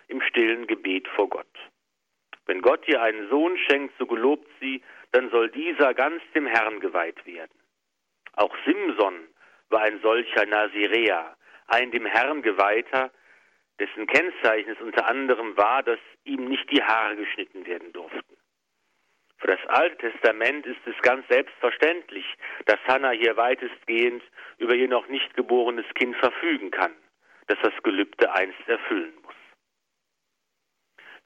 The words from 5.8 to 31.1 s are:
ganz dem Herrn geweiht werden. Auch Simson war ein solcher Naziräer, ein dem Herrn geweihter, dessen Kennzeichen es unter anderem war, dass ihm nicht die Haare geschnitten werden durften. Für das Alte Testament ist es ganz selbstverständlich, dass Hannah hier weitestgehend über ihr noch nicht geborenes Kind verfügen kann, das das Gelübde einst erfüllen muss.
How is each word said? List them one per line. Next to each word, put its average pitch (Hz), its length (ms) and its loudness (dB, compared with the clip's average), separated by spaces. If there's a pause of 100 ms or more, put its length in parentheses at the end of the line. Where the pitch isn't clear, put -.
ganz 151 280 -2 (140)
dem 147 100 0
Herrn 110 340 0
geweiht 85 460 -4
werden. 85 320 -16 (760)
Auch - 220 0 (100)
Simson 107 600 0 (420)
war 110 120 2
ein 107 200 0
solcher 113 440 2
Naziräer, 104 920 0 (320)
ein 120 240 0
dem 117 140 -4
Herrn 127 360 0
geweihter, 113 720 0 (680)
dessen 101 280 -8
Kennzeichen 113 640 0
es 107 100 -12
unter 113 260 -2
anderem 117 500 -2
war, 123 260 2
dass 117 160 -2 (240)
ihm 135 220 -6
nicht 131 260 -6
die 139 120 2
Haare 110 320 0
geschnitten 98 500 -10
werden 87 280 -10
durften. - 440 -14 (1000)
Für - 100 -8
das 92 200 0
Alte 160 300 2
Testament 117 680 0
ist 123 200 -10
es 117 160 -8
ganz 127 260 2
selbstverständlich, 131 1000 0 (400)
dass 104 220 4
Hannah 131 220 4
hier 113 280 2
weitestgehend 120 840 0 (360)
über 120 160 2
ihr 127 120 2
noch 123 200 0
nicht 135 280 -4
geborenes 120 500 0 (100)
Kind 123 220 -2
verfügen 131 540 -2
kann, 92 220 -2 (540)
das 104 160 2
das 110 100 4 (100)
Gelübde 101 480 2
einst 95 360 -2
erfüllen 101 460 -4 (100)
muss. - 120 -20 (1900)